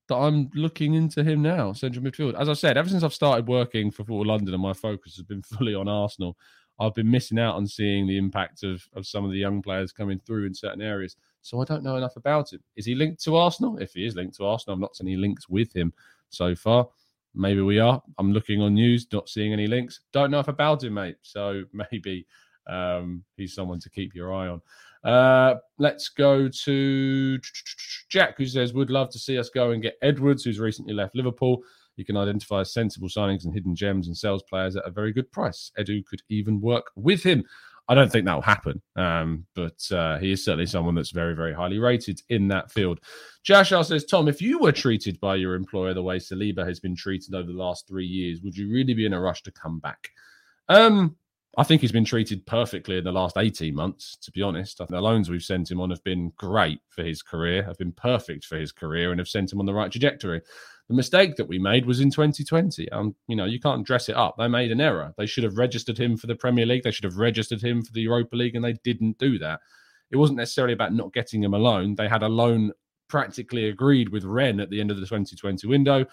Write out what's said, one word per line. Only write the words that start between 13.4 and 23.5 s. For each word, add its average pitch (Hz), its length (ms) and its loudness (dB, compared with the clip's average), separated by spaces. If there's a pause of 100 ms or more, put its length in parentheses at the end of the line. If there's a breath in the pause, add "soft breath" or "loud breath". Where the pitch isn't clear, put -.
If - 160 -10
he 90 100 -6
is 113 100 -6
linked 92 220 -8
to 98 80 -6
Arsenal, 101 300 -2
I've 92 60 -4
not 101 140 -6
seen 92 140 -8
any 92 80 -2
links 98 320 -2
with 107 260 0
him 85 200 0 (340 soft breath)
so 90 260 -2
far. 120 320 2 (480)
Maybe 98 280 2
we 101 160 4
are. 120 240 4 (160)
I'm 98 140 2
looking 107 280 0
on 104 140 4
news, 120 360 4
not - 200 -6
seeing 107 240 -4
any 104 120 -2
links. 123 340 -4 (120)
Don't 139 180 2
know 147 80 0
enough 143 100 -2
about 147 360 0
him, 110 100 -6
mate. 95 280 -6
So 101 460 -6
<laughs> - 40 -20
maybe, 98 540 -8 (400 soft breath)
um, 90 580 -6 (120)
he's 95 180 -10